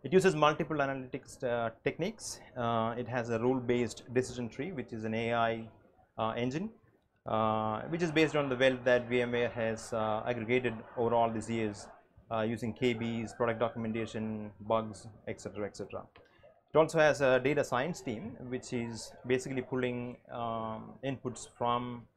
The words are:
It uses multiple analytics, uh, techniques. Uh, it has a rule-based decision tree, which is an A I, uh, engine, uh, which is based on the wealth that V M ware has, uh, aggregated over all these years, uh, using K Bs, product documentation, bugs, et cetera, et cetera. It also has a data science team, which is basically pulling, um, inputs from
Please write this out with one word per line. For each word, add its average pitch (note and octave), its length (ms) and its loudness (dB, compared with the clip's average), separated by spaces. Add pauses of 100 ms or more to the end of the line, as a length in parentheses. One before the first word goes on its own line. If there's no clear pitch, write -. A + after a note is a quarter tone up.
It C3+ 80 -2
uses F#3 220 8
multiple D3+ 440 2
analytics, C3+ 640 -4
uh, A#2+ 260 0 (140)
techniques. - 560 -4 (180)
Uh, A#2 400 0
it A#2+ 100 -6
has A#2 220 -2
a A#2 80 0
rule-based A#2+ 800 0
decision B2 340 0
tree, D3 220 -8
which B2+ 220 -8
is A2 100 -6
an A2 100 -2
A A#2 220 0
I, A2+ 340 0 (480)
uh, A2+ 180 0
engine, C3 360 -2 (560)
uh, A2 640 2
which E3 120 -4
is F3 80 2
based D3+ 280 4
on C#3+ 100 2
the C3 80 0
wealth B2+ 300 6
that A#2+ 240 4
V B2 120 4
M A#2+ 120 0
ware A#2+ 160 2
has, A2+ 420 -4
uh, A2 340 0
aggregated A#2+ 480 0 (220)
over A#2 180 2
all A#2 160 4
these A2 200 -4
years, A2 360 -2 (460)
uh, A2+ 80 0
using A2+ 320 -2
K B2 220 2
Bs, A2+ 420 -4
product A#2 240 0
documentation, A2 920 -2 (120)
bugs, A2 480 -2 (180)
et A2+ 140 -8
cetera, G2+ 260 -6
et - 80 -10
cetera. G2 280 -10 (680)
It C#3+ 40 6
also D#3+ 220 4
has D3 200 6
a C3 180 6
data C#3 280 4
science C#3 340 -2
team, C3 380 -8 (100)
which B2+ 240 -6
is A#2 400 -6 (140)
basically B2+ 360 0
pulling, B2 540 -4 (160)
um, A2+ 640 -6 (100)
inputs B2+ 540 -6
from A#2+ 460 0 (140)